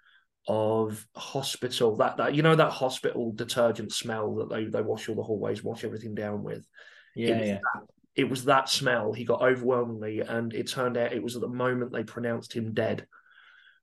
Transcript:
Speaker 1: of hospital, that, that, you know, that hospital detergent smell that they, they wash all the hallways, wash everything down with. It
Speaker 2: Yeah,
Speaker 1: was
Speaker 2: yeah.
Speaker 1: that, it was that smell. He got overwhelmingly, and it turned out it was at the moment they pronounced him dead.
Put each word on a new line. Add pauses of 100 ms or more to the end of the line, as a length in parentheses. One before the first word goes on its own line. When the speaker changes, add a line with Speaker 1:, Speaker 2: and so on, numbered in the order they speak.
(480)
Speaker 1:
of (100)
hospital,
that,
that,
you
know,
that
hospital
detergent
smell
that
they,
they
wash
all
the
hallways,
wash
everything
down
with. (500)
It
Speaker 2:
Yeah,
Speaker 1:
was
Speaker 2:
yeah. (140)
Speaker 1:
that, (320)
it
was
that
smell.
He
got
overwhelmingly,
and
it
turned
out
it
was
at
the
moment
they
pronounced
him
dead. (760)